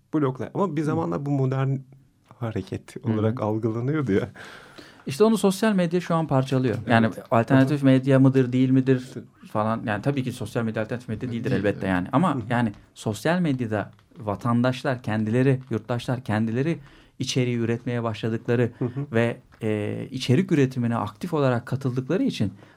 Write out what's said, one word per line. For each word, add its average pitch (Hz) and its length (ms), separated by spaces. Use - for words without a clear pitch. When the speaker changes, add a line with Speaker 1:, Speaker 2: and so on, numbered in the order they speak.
Speaker 1:
bloklar. 135 400
Ama 175 220
bir 160 60
Speaker 2:
Hı. 147 40
Speaker 1:
zamanlar 160 400
bu 143 40
modern 135 460
hareket - 560
Speaker 2:
Hı 120 40
hı. 113 40
Speaker 1:
olarak 110 280
algılanıyordu 113 720
ya. 98 180
Speaker 2:
İşte 202 160
onu 220 140
sosyal 196 360
medya 175 280
şu 170 140
an 160 120
parçalıyor. 131 480
Yani 113 160
Speaker 1:
Evet. - 260
Speaker 2:
alternatif 135 460
Speaker 1:
Hı 139 40
hı. 139 40
Speaker 2:
medya 131 340
mıdır, 131 340
değil 131 160
midir 131 460
Speaker 1:
Evet. 107 100
Speaker 2:
falan. 110 340
Yani 104 160
tabii 139 220
ki 120 80
sosyal 113 320
medya 110 200
alternatif 117 260
medya 104 220
değildir 113 200
Speaker 3:
Değil, - 80
Speaker 2:
elbette 98 200
Speaker 3:
evet. 95 100
Speaker 2:
yani. 90 220
Ama - 240
Speaker 1:
Hı 135 40
hı. 107 100
Speaker 2:
yani 117 220
sosyal 151 460
medyada 123 520
vatandaşlar 120 840
kendileri, 117 560
yurttaşlar 120 540
kendileri 113 560
içeriği 123 380
üretmeye 117 460
başladıkları 113 760
Speaker 1:
Hı 131 60
hı. 139 260
Speaker 2:
ve, 117 260
e, 107 500
içerik 127 400
üretimine 127 440
aktif 110 380
olarak 131 320
katıldıkları 131 580
için 117 300